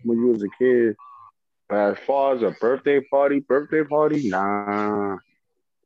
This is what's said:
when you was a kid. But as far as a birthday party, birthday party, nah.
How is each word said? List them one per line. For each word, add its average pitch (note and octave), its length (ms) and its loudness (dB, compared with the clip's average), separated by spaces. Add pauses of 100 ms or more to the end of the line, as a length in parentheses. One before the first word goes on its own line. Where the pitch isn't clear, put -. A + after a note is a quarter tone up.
when A#2 160 -2
you B2 80 2
was A2+ 160 0
a G2 60 -6 (100)
kid. A#2+ 360 2 (720)
But G2+ 260 0
as G2 120 -8
far C#3 300 0
as A#2 80 -2
a F#2 180 -2
birthday C3+ 480 2
party, C#3+ 300 2
birthday D3 440 -2
party, D3 460 0
nah. G2+ 880 -2 (680)